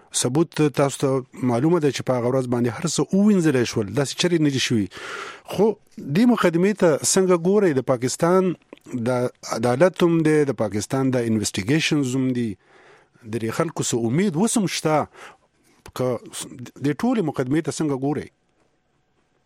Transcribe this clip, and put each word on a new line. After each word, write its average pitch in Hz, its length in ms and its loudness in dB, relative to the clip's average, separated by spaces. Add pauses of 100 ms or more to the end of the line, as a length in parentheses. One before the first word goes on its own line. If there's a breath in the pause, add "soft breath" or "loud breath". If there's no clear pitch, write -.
(140 soft breath)
ثبوت 151 480 0
تاسو 143 360 0
ته 135 280 -2 (200)
معلومه 135 340 2
ده 147 100 2
چې 123 120 -8
په 131 100 -2
هغه 123 180 0
ورځ 127 160 0
باندې 120 220 0
هر 113 180 -6
څه - 140 -2 (140)
ووینځلی 175 500 4
شول، 107 220 -2
داسې 123 360 -4
چرې 175 180 2
نه 147 100 4
دي 131 80 -2
شوي. 107 300 0 (540 loud breath)
خو 208 320 0 (400)
دې 214 120 4
مقدمې 185 460 2
ته 170 240 4
څنګه 185 400 2
ګورئ؟ 185 360 2
د 131 80 2
پاکستان 165 760 0 (400)
د 123 360 -2 (260)
عدالت 123 460 2
هم 170 200 4
دی، 151 220 4
د 135 80 -2
پاکستان 113 580 -2
د 127 60 0
انویسټیګیشنز 123 1000 0
هم 131 160 0
دي، 120 180 -2 (720 soft breath)
د 107 140 -10
دې 110 120 -2
خلکو 160 320 -4
څه - 120 -2 (120)
امید 160 280 0
اوس 220 240 0
هم 190 80 0
شته؟ 151 400 0 (880 loud breath)
که 127 240 -4 (680)
دې 147 160 0
ټولې 233 300 0
مقدمې 139 320 -2
ته 143 80 -4
څنګه 147 340 -4
ګورئ؟ 143 240 -4 (1160)